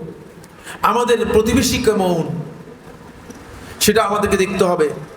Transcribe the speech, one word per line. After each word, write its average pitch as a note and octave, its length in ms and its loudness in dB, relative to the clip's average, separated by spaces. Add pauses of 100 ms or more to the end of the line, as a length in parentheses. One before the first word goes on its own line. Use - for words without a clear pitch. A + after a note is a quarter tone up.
(800)
আমাদের A#3 440 2
প্রতিবেশী A3 520 2
কেমন, F3+ 680 0 (1400)
সেটা G#3+ 240 4
আমাদেরকে G3+ 340 0
দেখতে F#3+ 260 0
হবে। F3 300 2 (240)